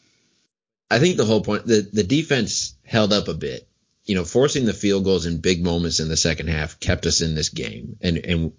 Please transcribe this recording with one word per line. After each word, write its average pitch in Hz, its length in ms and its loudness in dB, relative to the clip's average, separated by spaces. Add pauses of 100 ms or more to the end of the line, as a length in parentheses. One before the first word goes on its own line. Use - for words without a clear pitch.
(920)
I 113 80 4
think 175 180 4
the 127 80 2
whole 107 160 4
point, 101 240 -2
the, 107 260 2
the 104 120 2
defense 131 720 0 (100)
held 107 280 2
up 101 160 0
a 85 40 -4
bit, 76 340 -8 (380)
you 104 100 -2
know, 90 80 0
forcing 131 420 2
the 98 80 2
field 98 300 0
goals 90 220 2
in 85 160 -4
big 90 220 2
moments 85 360 0
in 80 100 -2
the 80 80 -2
second 80 300 0
half 78 320 -4
kept - 280 -2
us 80 140 2
in 80 140 0
this 76 140 -2
game. - 520 -10
And, 85 180 0
and 82 400 -2